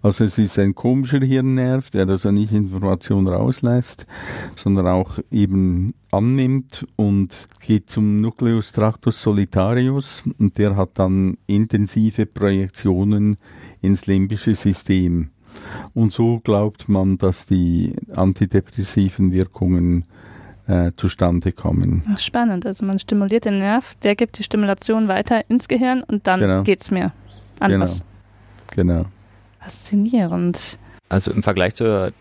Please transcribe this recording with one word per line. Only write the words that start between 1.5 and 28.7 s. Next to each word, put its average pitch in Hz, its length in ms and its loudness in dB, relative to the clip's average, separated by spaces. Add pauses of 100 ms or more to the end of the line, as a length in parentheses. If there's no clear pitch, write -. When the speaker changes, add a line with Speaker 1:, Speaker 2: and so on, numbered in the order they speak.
Speaker 1:
der 95 180 0
also 95 220 0
nicht 104 220 2
Information 95 760 0
rauslässt, 120 760 -2 (500)
sondern 98 300 0
auch 92 320 0 (140)
eben 95 640 0 (160)
annimmt 127 720 0 (100)
und 101 520 0 (180)
geht 107 240 0
zum 107 320 0
Nucleus 113 500 0
tractus 110 480 -2
solitarius 113 1040 0 (140)
und 104 220 0
der 104 160 2
hat 95 240 0
dann 95 380 2 (100)
intensive 107 800 0
Projektionen 101 1080 0 (440)
ins 95 240 0
limbische 98 480 0
System. 92 760 0 (680)
Und 113 180 2
so 117 300 0
glaubt 107 460 0
man, 95 280 2
dass - 300 -2
die 87 480 0 (200)
antidepressiven 95 1160 0
Wirkungen, 87 760 0 (600)
äh, 87 300 2
zustande 87 540 0
kommen. 90 520 0 (100)
Speaker 2:
Ach, 196 60 -4
spannend. 220 480 -2
Also 196 180 -6
man 196 140 -2
stimuliert 202 460 -2
den 202 120 0
Nerv, 196 460 -2
der 202 120 2
gibt - 220 -2
die 208 60 -8
Stimulation 214 640 0
weiter 208 420 0
ins 247 180 0
Gehirn 254 360 0
und - 240 -4
dann 185 140 2
Speaker 1:
Genau. 95 220 2
Speaker 2:
geht's - 280 0
mir - 200 0 (480)
anders. 95 400 0
Speaker 1:
Genau. - 100 -16 (680)